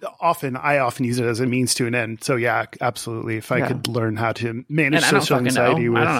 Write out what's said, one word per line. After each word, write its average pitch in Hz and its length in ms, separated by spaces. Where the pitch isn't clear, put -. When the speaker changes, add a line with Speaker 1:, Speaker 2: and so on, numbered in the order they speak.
Speaker 1:
often, 156 360
I 143 220
often 127 260
use 120 140
it 123 80
as 117 140
a 131 60
means 123 280
to 123 120
an 117 80
end. 113 300
So 139 120
yeah, 117 300
absolutely. 113 560
If 110 160
I 127 60
Speaker 2:
Yeah. 131 100
Speaker 1:
could 123 200
learn 113 280
how 113 160
to 117 360
manage 151 280
Speaker 2:
And 156 80
I 127 60
don't 143 100
Speaker 1:
social 147 160
Speaker 2:
fucking 123 120
Speaker 1:
anxiety 123 360
Speaker 2:
know. 117 80
Speaker 1:
with 120 100
Speaker 2:
I - 20
don't 165 160